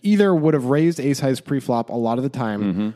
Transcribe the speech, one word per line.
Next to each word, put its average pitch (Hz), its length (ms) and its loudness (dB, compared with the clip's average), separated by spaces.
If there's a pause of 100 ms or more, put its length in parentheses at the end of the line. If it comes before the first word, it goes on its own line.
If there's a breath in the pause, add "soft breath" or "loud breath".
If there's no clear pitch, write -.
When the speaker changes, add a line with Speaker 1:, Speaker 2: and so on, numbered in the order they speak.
Speaker 1:
either 202 300 4
would 156 200 4
have 135 120 0
raised 156 340 2
ace 135 200 0
highs 135 220 -2
pre-flop 123 480 -4
a - 60 -8
lot 117 220 0
of 127 60 -2
the 139 60 -2
time, 110 320 -4
Speaker 2:
Mm-hmm. 104 340 -2